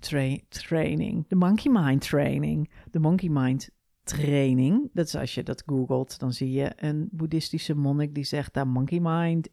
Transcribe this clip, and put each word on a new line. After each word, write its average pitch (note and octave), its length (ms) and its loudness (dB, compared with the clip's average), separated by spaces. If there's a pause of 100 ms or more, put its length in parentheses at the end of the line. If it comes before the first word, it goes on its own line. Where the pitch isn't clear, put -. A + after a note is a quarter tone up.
tra-, C3+ 380 -2 (100)
Training. D#3+ 800 -2
De F#3+ 80 0
Monkey G3 360 4
Mind C#3+ 280 4
Training. D3 720 0 (200)
De - 80 -2
Monkey E3+ 300 2
Mind C3+ 420 0 (340)
Training. C#3+ 880 2
Dat E3+ 140 0
is D3+ 100 -6
als C3+ 180 -6
je C3+ 80 -4
dat C3 240 -8
googelt, C3 520 -2
dan B2+ 140 -4
zie C3 180 -4
je C#3 260 -2
een D3+ 340 -4
boeddhistische D#3+ 640 -4
monnik D3 400 0
die D3 100 -4
zegt, C#3 280 -6
"The C3+ 120 0
monkey C3+ 360 0
mind E3 520 0